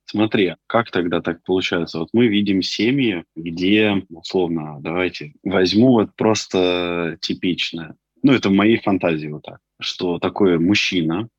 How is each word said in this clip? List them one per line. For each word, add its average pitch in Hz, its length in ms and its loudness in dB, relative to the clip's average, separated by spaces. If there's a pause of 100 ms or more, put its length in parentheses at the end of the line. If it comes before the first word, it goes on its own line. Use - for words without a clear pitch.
Смотри, 104 480 0 (140)
как 117 240 0
тогда 85 280 -2
так 85 240 -6
получается? 90 540 -2
Вот 82 140 -6
мы 117 160 4
видим 101 340 2
семьи, 110 600 -2 (100)
где, 92 760 0
условно, 82 680 -4
давайте 82 520 -6 (100)
возьму 98 520 4
вот 107 200 2
просто 90 1040 0
типичное. 85 760 -6 (260)
Ну, 143 100 6
это 110 180 2
в - 20 4
моей 107 280 4
фантазии 85 480 -2
вот 76 140 -12
так, - 160 -18 (220)
что 87 380 -4
такой 90 420 2
мужчина, 92 680 0 (100)